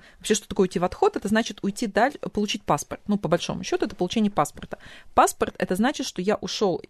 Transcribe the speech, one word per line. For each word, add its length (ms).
Вообще, 160
что 140
такое 160
уйти 160
в 40
отход? 320
Это 120
значит 340
уйти 240
даль-, 320
получить 460
паспорт. 420
Ну, 120
по 100
большому 340
счёту, 220
это 100
получение 380
паспорта. 460
Паспорт — 440
это 180
значит, 300
что 140
я 160
ушёл 540